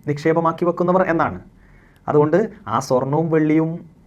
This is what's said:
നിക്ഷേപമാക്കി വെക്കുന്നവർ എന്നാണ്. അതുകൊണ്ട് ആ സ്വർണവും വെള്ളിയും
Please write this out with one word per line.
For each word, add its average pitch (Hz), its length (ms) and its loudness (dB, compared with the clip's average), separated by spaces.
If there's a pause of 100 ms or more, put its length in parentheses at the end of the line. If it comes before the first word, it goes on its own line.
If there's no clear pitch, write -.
നിക്ഷേപമാക്കി 165 560 0
വെക്കുന്നവർ 175 380 2
എന്നാണ്. 156 360 -2 (680)
അതുകൊണ്ട് 156 420 2 (180)
ആ 113 100 0
സ്വർണവും 143 520 0
വെള്ളിയും 156 400 2 (360)